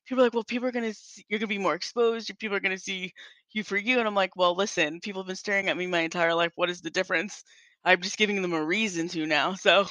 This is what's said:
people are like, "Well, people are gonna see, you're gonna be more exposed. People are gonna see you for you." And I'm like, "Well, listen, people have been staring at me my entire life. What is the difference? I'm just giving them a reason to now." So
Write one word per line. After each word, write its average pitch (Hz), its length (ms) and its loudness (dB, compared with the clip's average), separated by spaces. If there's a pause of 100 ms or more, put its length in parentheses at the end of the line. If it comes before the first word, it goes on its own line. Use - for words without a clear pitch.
people 254 160 2
are 247 40 8
like, 233 80 0
"Well, 233 100 -2
people 240 240 -2
are 247 40 0
gonna 226 220 -2
see, - 340 -20
you're 208 100 -2
gonna 214 100 -2
be 202 100 -2
more 180 160 2
exposed. 226 640 0
People 202 180 -4
are 190 40 -2
gonna 190 180 -2
see 185 340 -8 (400)
you 214 120 -4
for 196 120 -4
you." 233 220 0
And 226 100 2
I'm 208 60 -2
like, 190 220 0
"Well, 180 200 4
listen, 175 440 0
people 190 220 -8
have 190 60 -16
been 185 80 -6
staring 196 320 -2
at 147 80 0
me 180 100 -4
my 180 140 0
entire 165 340 0
life. 170 220 2
What 175 140 0
is 180 120 -6
the 160 80 -8
difference? 185 540 -2 (400)
I'm 180 160 6
just 190 180 -6
giving 202 240 2
them 180 100 -2
a 160 120 0
reason 175 460 -2
to 160 160 -2
now." 156 280 2
So 190 360 4